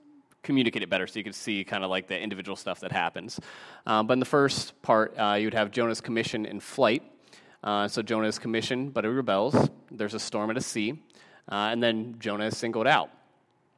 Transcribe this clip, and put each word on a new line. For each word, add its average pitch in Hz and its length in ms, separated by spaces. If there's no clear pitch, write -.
communicate 120 400
it 90 60
better 92 180
so - 120
you 101 60
could 101 100
see 104 280
kinda, 95 240
like, 95 220
the 92 100
individual 98 380
stuff - 240
that 95 100
happens. 87 480
Um, 110 200
but 127 80
in 127 40
the 127 60
first - 560
part, 110 380
uh, 104 200
you 107 80
would 107 80
have 107 160
Jonah's 117 300
commission 113 460
in 101 120
flight. 120 440
Uh, 101 240
so 110 140
Jonah 110 280
is 107 100
commissioned, 127 560
but 110 100
he 110 60
rebels. 120 580
There's 107 240
a 110 40
storm 107 320
at 113 60
a 127 60
sea, 117 360
uh, 104 200
and 120 120
then 113 360
Jonah 104 280
is 110 100
singled 117 300
out. 123 240